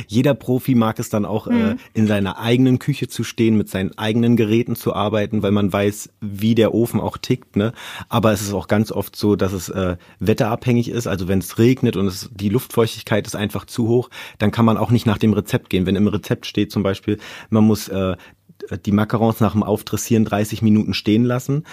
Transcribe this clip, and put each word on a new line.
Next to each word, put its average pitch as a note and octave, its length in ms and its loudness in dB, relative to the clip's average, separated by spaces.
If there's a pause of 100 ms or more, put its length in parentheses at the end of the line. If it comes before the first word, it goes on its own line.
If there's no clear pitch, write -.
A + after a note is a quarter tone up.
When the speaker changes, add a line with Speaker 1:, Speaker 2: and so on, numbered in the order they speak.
Speaker 1:
jeder C3 260 2
Profi B2+ 420 0
mag A2+ 240 2
es A#2+ 100 -8
dann G#2 160 -2
auch, G#2+ 220 -4
äh, - 40 -2 (220)
Speaker 2:
Mhm. - 40 -6 (160)
Speaker 1:
in A2 140 2
seiner G2+ 320 0
eigenen B2+ 400 4
Küche C3+ 280 -4
zu - 160 -6
stehen, A2+ 340 2
mit G2+ 120 0
seinen F#2+ 280 -4
eigenen A#2 400 2
Geräten A#2 380 2
zu - 180 -4
arbeiten, G#2 500 -2
weil G2 80 2
man G2+ 200 2
weiß, G2+ 380 -2 (120)
wie G#2+ 340 -2
der A2 180 4
Ofen A#2 280 0
auch - 160 -4
tickt, - 400 -6
ne? G#2+ 160 0 (340)
Aber - 240 2
es G2+ 100 0
ist G2+ 120 -4
auch F#2+ 140 -4
ganz G#2+ 240 2
oft - 240 -6
so, G#2 200 2
dass F#2+ 180 0
es, F2+ 160 -8
äh, F2+ 280 -4 (220)
wetterabhängig A#2 720 0
ist. A#2 180 -4
Also F#2 200 -4
wenn's F#2+ 300 -2
regnet A#2 400 4
und G2 100 0
es, F#2+ 260 -8
die G2+ 160 -2
Luftfeuchtigkeit A2+ 760 -2
ist - 80 -10
einfach G2+ 300 -6
zu A#2 220 -4
hoch, A#2+ 220 0 (280)
dann G#2+ 140 2
kann A#2 140 2
man A2 120 4
auch G#2 140 0
nicht A#2+ 140 2
nach G2+ 120 2
dem A2 160 2
Rezept - 360 -2
gehen. F#2 160 0
Wenn F#2+ 100 2
im G#2 120 2
Rezept G2+ 380 -4
steht - 260 -2
zum G2+ 120 -2
Beispiel, G2 340 -2 (320)
man A2 140 4
muss, G#2+ 260 2
äh, F#2 260 -2 (720)
die G2+ 60 0
Macarons G#2+ 480 0
nach G2 140 2
dem G#2+ 100 2
Aufdressieren A2 600 0
dreißig G#2+ 380 -2
Minuten G#2+ 320 4
stehen A2 320 2
lassen, B2+ 480 -2